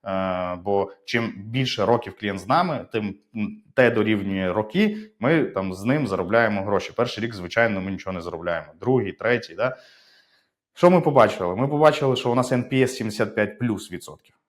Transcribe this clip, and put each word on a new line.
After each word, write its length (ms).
Е, 500
бо 360
чим 320
більше 480
років 340
клієнт 200
з 80
нами, 440
тим, 240
м, 260
те 180
дорівнює 600
роки, 440
ми 240
там 300
з 100
ним 240
заробляємо 540
гроші. 340
Перший 280
рік, 100
звичайно, 480
ми 100
нічого 220
не 80
заробляємо. 460
Другий, 320
третій, 440
да. 220
Що 160
ми 120
побачили? 540
Ми 120
побачили, 480
що 160
у 40
нас 160
Н 120
П 120
С 200
сімдесят 400
п'ять 240
плюс 320
відсотків. 460